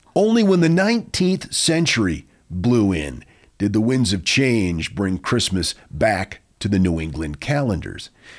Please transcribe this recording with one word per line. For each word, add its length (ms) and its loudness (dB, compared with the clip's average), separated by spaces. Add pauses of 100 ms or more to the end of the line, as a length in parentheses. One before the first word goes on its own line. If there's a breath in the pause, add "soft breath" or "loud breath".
(160)
Only 280 4
when 160 4
the 100 4
nineteenth 840 0
century 720 0 (240 soft breath)
blew 420 2
in 320 -6 (360 soft breath)
did 140 0
the 60 2
winds 320 2
of 140 -2
change 680 0
bring 240 -2
Christmas 560 -2 (160 soft breath)
back 500 -2 (180)
to 80 -6
the 120 2
New 200 2
England 400 -8
calendars. 720 -4 (300 loud breath)